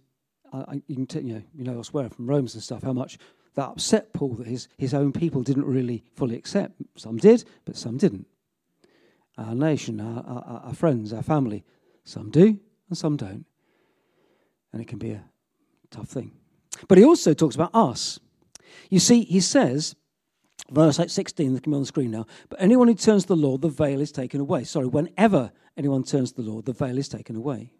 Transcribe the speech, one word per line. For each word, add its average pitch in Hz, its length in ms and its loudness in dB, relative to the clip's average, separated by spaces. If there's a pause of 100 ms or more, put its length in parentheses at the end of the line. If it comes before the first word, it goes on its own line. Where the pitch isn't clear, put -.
(540)
I, 135 40 -12
I, 139 300 -12
you 143 80 -10
can 131 120 -6
t-, 156 120 -8
you 123 140 -8
know, 110 100 -12 (100)
you 135 100 -14
know 123 120 -8
elsewhere 120 340 -6
from 120 180 -12
Romans 139 260 -2
and 110 100 -16
stuff 113 200 -12
how 135 100 -4
much 127 240 -6 (380)
that 135 140 -6
upset - 440 -2
Paul 131 220 -4
that 113 120 -12
his, 123 200 -10 (100)
his 131 160 -4
own 143 180 2
people 151 300 -2
didn't 139 240 -2
really 123 380 -2 (120)
fully 120 220 -4
accept. - 440 -6 (140)
Some 113 220 -10
did, 226 260 8 (220)
but - 100 -12
some 120 220 -10
didn't. 107 300 -2 (1080)
Our 113 180 -8
nation, 127 440 -2
our, 113 240 -10
our, - 200 -12
our, 120 240 -16
our 120 60 -12
friends, 117 380 0
our 113 120 -8
family, 127 420 -2 (380)
some 107 260 -14
do 196 300 6 (280)
and 175 100 -8
some 151 200 -2
don't. 110 280 -12 (1300)
And 113 100 -10
it 117 60 -14
can - 120 -12
be 113 120 -6
a 101 120 -12 (640)
tough - 180 -14
thing. 110 240 -10 (560)
But 185 100 8
he 202 60 12
also 269 300 6
talks 131 220 0
about 160 200 -2
us. 165 440 0 (680)
You 190 100 4
see, 240 240 6
he 185 160 2
says, 156 560 2 (760)
verse 151 360 4
sixteen, 147 460 -4
that 127 100 -4
can 151 80 -4
be 143 40 0
on 143 80 -2
the - 20 -4
screen 123 260 -4
now, 110 140 -8 (240)
"But - 120 -14
anyone 240 260 6
who 233 80 4
turns 202 280 4
to - 40 -8
the 185 80 2
Lord, 135 260 0
the 165 80 0
veil 139 320 -2
is 147 100 -6
taken 139 300 -6
away." 143 220 -2
Sorry, 139 240 -4
whenever 147 640 2 (260)
anyone 139 260 0
turns 127 280 -2
to 127 100 -10
the 110 80 -8
Lord, 110 160 -10
the 127 80 -6
veil 127 240 -4
is 139 100 -4
taken 113 280 -12
away. 117 440 -8